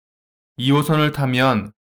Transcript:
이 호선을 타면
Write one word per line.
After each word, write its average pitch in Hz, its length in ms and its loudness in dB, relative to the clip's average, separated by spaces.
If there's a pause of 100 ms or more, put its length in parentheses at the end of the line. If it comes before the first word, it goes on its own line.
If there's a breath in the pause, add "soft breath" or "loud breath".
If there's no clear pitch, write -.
(580)
이 127 140 0
호선을 151 400 2
타면 127 640 -2 (180)